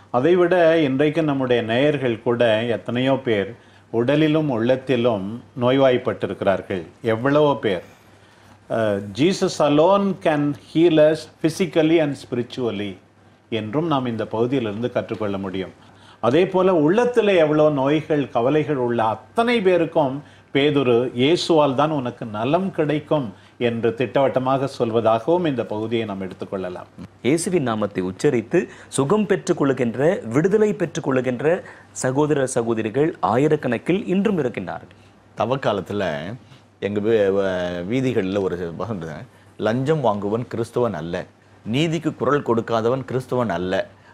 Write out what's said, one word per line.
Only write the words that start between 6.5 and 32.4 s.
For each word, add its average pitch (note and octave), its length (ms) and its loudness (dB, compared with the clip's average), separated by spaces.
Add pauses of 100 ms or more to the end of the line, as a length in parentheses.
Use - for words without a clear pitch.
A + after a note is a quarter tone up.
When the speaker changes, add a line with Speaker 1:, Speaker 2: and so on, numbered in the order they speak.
Speaker 1:
எவ்வளவோ C#3 540 2
பேர். F#2+ 260 -2 (880)
அஹ், G#2+ 320 0 (120)
"Jesus F3+ 360 0 (100)
alone F3 540 4 (100)
can D3 300 0 (200)
heal D#3 420 6
us - 20 -10 (240)
physically D#3+ 600 2
and C#3+ 140 -2 (140)
spiritually" A2 680 -4 (520)
என்றும் A2+ 380 -4
நாம் C#3 180 0
இந்த A2+ 200 -4
பகுதியிலிருந்து A#2 640 -2
கற்றுக்கொள்ள G#2 460 -4
முடியும். F#2+ 320 -6 (500)
அதே D3 280 2
போல, F#3 420 2
உள்ளத்துல G#3+ 460 2
எவ்வளோ D3+ 340 4
நோய்கள், D3 600 0
கவலைகள் D3 460 0
உள்ள A#2+ 280 0
அத்தனை A#3 580 0
பேருக்கும் D#3+ 640 0 (300)
பேதுரு, C3+ 640 2
"இயேசுவால் D3 600 2
தான் C#3+ 140 2
உனக்கு C3 360 -6
நலம் C3+ 460 -2
கிடைக்கும்" D3 600 -2 (240)
என்று A#2 360 0
திட்டவட்டமாக C3 760 0 (100)
சொல்வதாகவும் A#2 680 2
இந்த A#2+ 180 -2
பகுதியை A2 400 -4
நாம் G2 160 -8
எடுத்துக்கொள்ளலாம். F#2 640 -8 (340)
Speaker 2:
இயேசுவின் D#3+ 420 0
நாமத்தை G#2+ 400 -2
உச்சரித்து B2 640 0 (180)
சுகம் F#3+ 380 0
பெற்றுக் F3 380 0
கொள்ளுகின்ற, C3+ 640 0
விடுதலை G3 460 2
பெற்றுக் D#3 360 -4
கொள்ளுகின்ற C3 540 0 (280)
சகோதர C#3 560 0